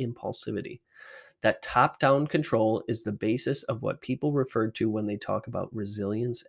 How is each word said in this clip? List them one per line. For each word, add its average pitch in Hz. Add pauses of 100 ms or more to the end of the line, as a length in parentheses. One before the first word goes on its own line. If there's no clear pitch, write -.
impulsivity. 113 (640)
That 110
top-down 139
control 113
is 117
the 104
basis 127
of 117
what -
people 143
refer 120
to 113
when 107
they 104
talk 101
about 95
resilience 107